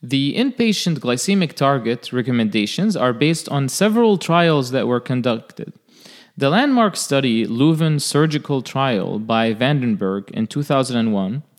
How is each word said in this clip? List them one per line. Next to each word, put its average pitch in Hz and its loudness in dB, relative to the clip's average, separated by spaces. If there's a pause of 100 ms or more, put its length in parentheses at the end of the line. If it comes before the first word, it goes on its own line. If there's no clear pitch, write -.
The 139 -2
inpatient 220 0
glycemic 151 0
target 123 -2
recommendations 120 0
are 127 2
based 147 0
on 139 -2
several 214 2
trials 165 2
that 127 0
were 123 0
conducted. 120 -4 (640)
The 139 2
landmark 233 2
study, 127 0
Leuven 151 2
Surgical 147 0
Trial 104 -2
by 113 0
Vandenberg 110 -2
in 110 -4
two 147 -6
thousand 131 0
and 113 0
one 101 -4 (160)